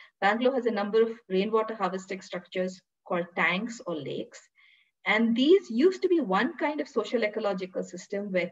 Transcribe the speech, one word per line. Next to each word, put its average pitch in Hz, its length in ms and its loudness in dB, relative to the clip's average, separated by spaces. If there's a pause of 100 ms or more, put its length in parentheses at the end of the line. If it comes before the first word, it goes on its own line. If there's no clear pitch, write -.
(200)
Bangalore 226 360 2
has 233 100 -2
a 233 60 4
number 208 300 2
of 226 160 0 (120)
rainwater 220 440 2
harvesting 190 480 -6
structures 185 580 -6 (280)
called 180 180 -2 (100)
tanks 190 520 -2
or 170 80 -6
lakes. - 440 -8 (680)
And 226 280 2
these 302 360 4
used 311 320 4
to 381 40 2
be 349 120 4
one 220 380 0
kind 302 220 -2
of 277 80 -6
social 226 360 -2
ecological 196 580 -2
system 196 500 -8
where 175 200 -2